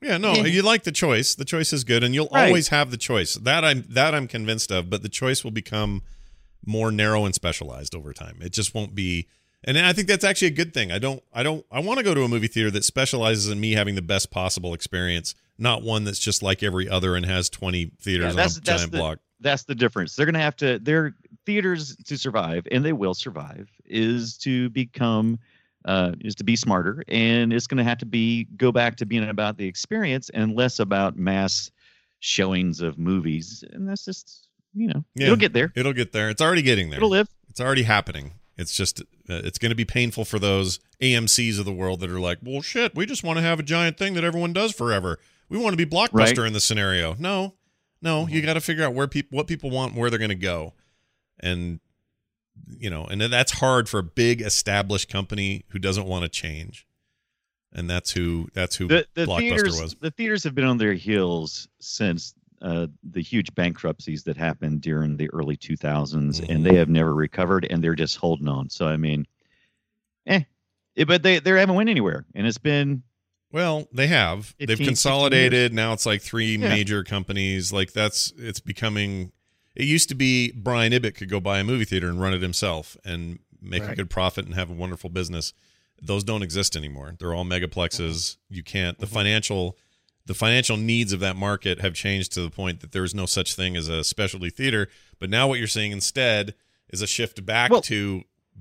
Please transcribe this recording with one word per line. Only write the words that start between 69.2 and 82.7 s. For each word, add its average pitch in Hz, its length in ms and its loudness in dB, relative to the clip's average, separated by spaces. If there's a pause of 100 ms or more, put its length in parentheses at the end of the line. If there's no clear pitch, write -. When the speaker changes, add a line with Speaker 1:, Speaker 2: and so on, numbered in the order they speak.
Speaker 2:
eh. 185 160 4 (520)
Yeah, 160 100 4
but 165 180 4
they, 185 160 6
they 156 200 2
haven't 190 160 6
went 214 160 4
anywhere, 92 340 2 (100)
and 101 120 0
it's 117 120 0
been 143 440 0 (480)
Speaker 1:
Well, 156 420 -2
they 131 140 2
have. 104 520 2
They've 139 100 -6
Speaker 2:
15, 113 80 4
sixteen 139 100 0
Speaker 1:
consolidated. 127 840 4
Speaker 2:
years. - 0 -
Speaker 1:
Now 113 200 0
it's, 110 140 -2
like, 104 160 0
three 110 340 -2
Speaker 2:
Yeah. 107 120 0
Speaker 1:
major 104 360 2
companies. 95 680 -2
Like, 95 200 -2
that's, - 460 -2
it's 113 220 -10
becoming, 101 720 -4 (420)
it 131 120 -4
used 160 240 4
to 131 40 -6
be 127 380 2
Brian 117 400 0
Ibbett 120 220 2
could 95 160 -12
go 101 100 0
buy 98 180 0
a 98 60 0
movie 117 220 0
theater 90 240 -2
and 87 100 -4
run 95 140 0
it 90 80 -2
himself 87 640 -4